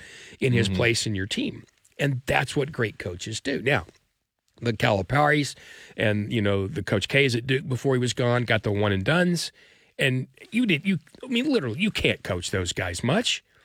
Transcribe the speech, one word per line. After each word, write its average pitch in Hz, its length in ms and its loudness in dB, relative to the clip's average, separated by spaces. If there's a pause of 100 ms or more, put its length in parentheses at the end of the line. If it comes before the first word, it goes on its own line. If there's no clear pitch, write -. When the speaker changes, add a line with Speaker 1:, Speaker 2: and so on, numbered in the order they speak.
(420)
Speaker 1:
in 131 100 4
his 117 160 4
Speaker 2:
Mm-hmm. 95 80 0
Speaker 1:
place 117 320 2
in 107 80 -2
your 95 120 -2
team. 233 360 -6 (340)
And 139 280 0
that's 143 300 -2
what 147 180 0
great 110 260 -2
coaches 101 400 -8
do. - 220 -4
Now, 117 240 2 (760)
the 117 120 0
Caliparis 139 800 2 (400)
and, 107 360 0
you 113 100 2
know, 101 260 2
the - 160 -6
Coach 104 240 0
K's 139 280 4
at 120 100 -4
Duke 135 220 -2
before 135 280 0
he 123 40 0
was 123 140 0
gone 120 300 2
got 113 200 0
the 110 80 -2
one 101 200 2
and 95 120 0
dones. 175 480 2 (480)
And 131 280 0 (240)
you 240 160 0
did, 165 180 0
you, 196 140 2 (240)
I 254 40 -14
mean, 247 240 0
literally, 139 280 0
you 214 100 0
can't - 340 0
coach 90 280 -4
those 92 220 -2
guys 90 300 -4
much. 170 400 0 (220)